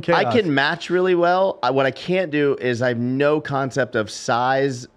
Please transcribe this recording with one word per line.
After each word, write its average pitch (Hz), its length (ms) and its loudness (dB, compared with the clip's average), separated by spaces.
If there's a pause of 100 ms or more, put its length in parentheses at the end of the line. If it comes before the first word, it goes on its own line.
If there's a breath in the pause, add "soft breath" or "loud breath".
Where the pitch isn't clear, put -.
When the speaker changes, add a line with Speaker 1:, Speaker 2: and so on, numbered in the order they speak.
(140)
Speaker 1:
I 180 100 4
Speaker 2:
chaos. 117 100 -2
Speaker 1:
can 165 200 2
match 147 360 0
really 180 260 2
well. 180 480 2
I, 123 80 2
what 135 140 2
I 131 60 0
can't 180 400 -4
do 143 280 2
is 120 220 -2
I 127 80 0
have 120 80 -2
no 135 420 0
concept 135 560 -4
of 107 140 -2
size 127 880 -2